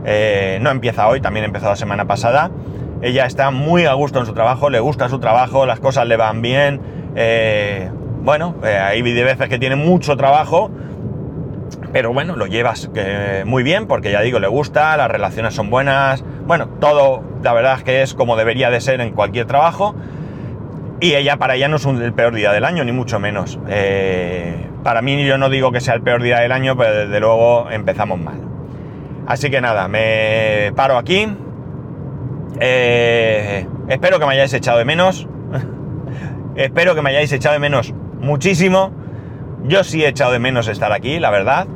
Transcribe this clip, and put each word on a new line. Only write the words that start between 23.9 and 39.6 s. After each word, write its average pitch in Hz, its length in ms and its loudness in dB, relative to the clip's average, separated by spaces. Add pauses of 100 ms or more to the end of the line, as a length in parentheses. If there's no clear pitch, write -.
para 117 180 2
mí, 139 240 0
yo 135 120 2
no 135 120 2
digo 131 240 2
que 120 80 -2
sea 123 140 0
el 117 60 -2
peor 120 220 2
día 120 160 2
del 120 140 2
año, 131 240 0
pero 107 280 2
desde 101 140 -2
luego 117 500 4
empezamos 101 520 -2
mal. 73 180 -8 (880)
Así 127 240 -2
que 135 80 2
nada, 107 300 0
me 110 880 2
paro 135 200 4
aquí. 185 300 0 (1300)
Eh, 117 1080 2 (220)
espero 175 300 2
que 151 60 2
me 135 80 2
hayáis 135 200 4
echado 120 240 2
de 117 80 4
menos. 180 420 2 (240)
<laughs> - 1040 -8
Espero 143 400 2
que 151 60 -2
me 139 80 0
hayáis 143 240 2
echado 147 200 2
de 147 60 2
menos 143 340 0 (260)
muchísimo. 185 720 2 (720)